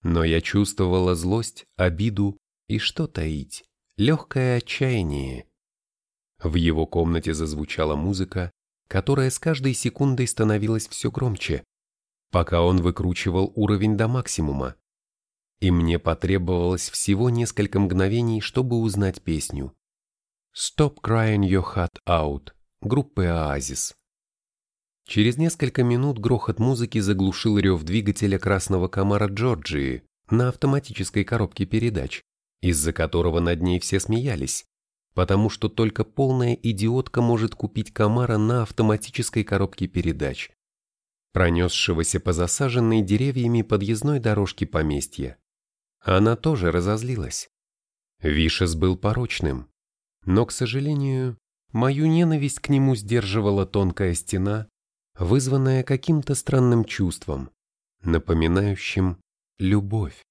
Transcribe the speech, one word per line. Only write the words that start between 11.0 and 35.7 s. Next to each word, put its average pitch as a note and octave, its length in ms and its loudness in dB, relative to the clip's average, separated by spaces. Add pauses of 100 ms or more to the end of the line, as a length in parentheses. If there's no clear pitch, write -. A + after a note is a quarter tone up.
громче, G2+ 540 -4 (680)
пока F2 320 2
он F2+ 180 4
выкручивал F2+ 760 0
уровень G#2 420 2
до A2 100 2
максимума. C#2+ 680 -2 (840)
И F#2+ 100 2
мне E2+ 280 2
потребовалось F2+ 920 0
всего G2+ 400 0
несколько A#2 500 -2
мгновений, G2+ 640 0
чтобы A#2+ 400 -2
узнать G2 400 -2
песню. C#2 540 -6 (800)
«Stop - 480 -2
Crying A2 480 2
Your F#2 160 2 (100)
Heart F2 240 -4 (100)
Out» D#2 400 0 (320)
группы A2+ 460 0
«Оазис». C#2+ 680 -2 (1120)
Через A#2 300 2
несколько D3 480 0
минут B2 340 0
грохот A2 400 -2
музыки A#2 400 0
заглушил G2 580 0
рев F#2 280 2
двигателя G2+ 520 0
красного F#2 520 0
Камара G2+ 400 0
Джорджии D#2 760 -2 (260)
на B2+ 200 2
автоматической B2+ 720 -2
коробке G2 440 -2
передач, G#2+ 560 -4 (400)
из-за E2 300 0
которого E2+ 460 0
над E2+ 240 0
ней F2+ 160 2
все F#2+ 220 -2
смеялись, A2 640 -4 (500)
потому G2 360 2
что - 180 -4
только A2 340 -2